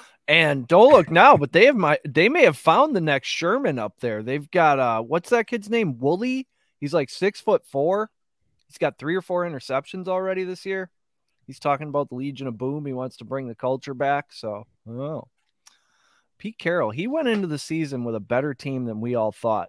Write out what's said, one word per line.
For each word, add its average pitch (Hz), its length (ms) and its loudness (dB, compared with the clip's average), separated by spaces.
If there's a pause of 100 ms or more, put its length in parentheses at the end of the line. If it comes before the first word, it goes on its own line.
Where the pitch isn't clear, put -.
(260)
And 147 400 2
don't 208 240 8
look 202 220 6
now, 202 240 8
but 143 160 0
they 202 140 6
have 285 100 4
my, 156 280 2
they 160 240 2
may 320 140 2
have 175 140 6
found 240 400 4
the 185 40 0
next 147 280 0
Sherman 185 500 -2
up 104 220 -8
there. 110 240 -4
They've 143 260 -6
got, 156 300 4
uh, 117 220 2
what's 143 280 -4
that 233 160 2
kid's 208 240 -6
name? 196 280 -2
Wooly? 220 500 -2 (320)
He's, 143 120 -8
like, 156 180 0
six-foot-four. 196 1000 -2 (580)
He's - 100 -20
got 151 200 -2
three 156 160 -4
or 185 60 -2
four 180 240 -4
interceptions 160 640 -8
already 185 360 -4
this 180 200 -10
year. 190 260 -6 (560)
He's 131 120 -18
talking 143 300 -2
about 143 200 -2
the - 60 -12
Legion 135 320 -8
of 120 100 -8
Boom. 143 300 -6
He 139 80 -8
wants 127 240 -10
to 120 60 -18
bring 131 220 -8
the 117 80 -12
culture 131 380 -6
back. 139 400 -4
So, 107 320 -10 (220)
I 113 40 -16
don't 117 80 -12
know. 143 300 -10 (1120)
Pete 220 200 -12
Carroll, 165 320 -2
he 147 160 -6
went 285 220 -2
into 208 180 0
the 151 120 -4
season 143 440 -6
with 117 120 -6
a 110 60 -6
better 131 340 -2
team 131 320 -8
than 107 140 -8
we 120 140 -4
all 110 160 0
thought, 107 380 -4